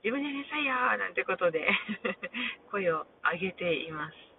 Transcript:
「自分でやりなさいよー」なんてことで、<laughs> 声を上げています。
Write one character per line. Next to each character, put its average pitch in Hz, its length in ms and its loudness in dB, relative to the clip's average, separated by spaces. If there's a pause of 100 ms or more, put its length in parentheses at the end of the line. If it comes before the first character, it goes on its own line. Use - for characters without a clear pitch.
「自 220 80 2
分 277 100 0
で 294 60 -2
や 277 60 -4
り 277 100 -4
な 285 60 -12
さ 302 100 -2
い 285 60 0
よ 262 100 2
ー」 247 240 2
な 190 100 -2
ん 175 40 -12
て 190 100 0
こ 185 140 0
と 180 120 4
で、 160 180 2 (520)
<laughs> - 500 -8
声 190 220 2
を 160 160 0 (240)
上 170 80 -2
げ 185 120 0
て 170 220 0
い 160 180 -2
ま 151 200 -6
す。 - 60 -20 (220)